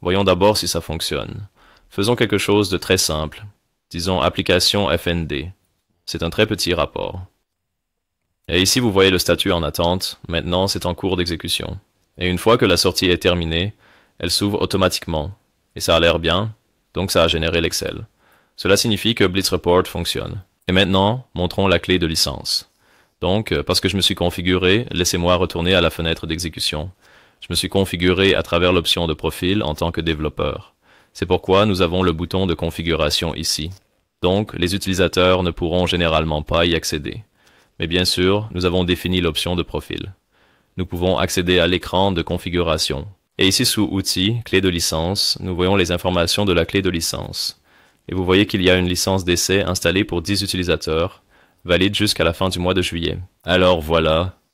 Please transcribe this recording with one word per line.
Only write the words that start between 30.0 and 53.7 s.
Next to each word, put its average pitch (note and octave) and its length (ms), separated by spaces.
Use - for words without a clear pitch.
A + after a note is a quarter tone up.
développeur. D2+ 720
C'est - 140
pourquoi F#2 400
nous F#2+ 160
avons F2+ 200
le F2+ 100
bouton F2 340
de E2+ 80
configuration D#2+ 800
ici. D#2 360
Donc, G2 320
les F2 200
utilisateurs F#2 680
ne F2 80
pourront F2 360
généralement D#2+ 560
pas E2 220
y E2+ 100
accéder. D#2+ 480
Mais - 80
bien F2 200
sûr, G2 460
nous F2 120
avons F2+ 200
défini F2+ 360
l'option E2+ 360
de E2+ 60
profil. - 520
Nous F2+ 80
pouvons F2+ 320
accéder F2+ 400
à E2+ 80
l'écran F2+ 440
de E2+ 120
configuration. E2 840
Et F#2+ 100
ici, A#2+ 200
sous G#2+ 260
Outils, G2 520
Clé F#2+ 180
de F#2+ 60
licence, E2+ 720
nous F#2 140
voyons F2+ 220
les F2+ 160
informations F2+ 540
de F#2 80
la E2 100
clé G2 160
de F#2 100
licence. - 720
Et - 60
vous F#2 100
voyez F#2 220
qu'il G2 160
y F2+ 60
a F#2 80
une F2+ 120
licence F#2 360
d'essai F2+ 380
installée F2+ 420
pour F2 160
dix G2 220
utilisateurs, E2+ 800
valide F2+ 300
jusqu'à G#2 300
la E2 100
fin F#2+ 140
du F2 100
mois F2+ 160
de F#2 80
juillet. E2+ 360
Alors F2+ 360